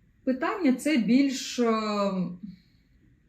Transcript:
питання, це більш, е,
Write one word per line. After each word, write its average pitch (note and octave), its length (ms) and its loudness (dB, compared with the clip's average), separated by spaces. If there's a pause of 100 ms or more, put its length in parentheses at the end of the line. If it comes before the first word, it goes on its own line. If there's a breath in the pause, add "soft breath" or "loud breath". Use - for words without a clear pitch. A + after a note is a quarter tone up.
(240)
питання, D#4+ 480 0
це D4 240 0
більш, B3 640 2
е, G#3+ 540 0 (1160 loud breath)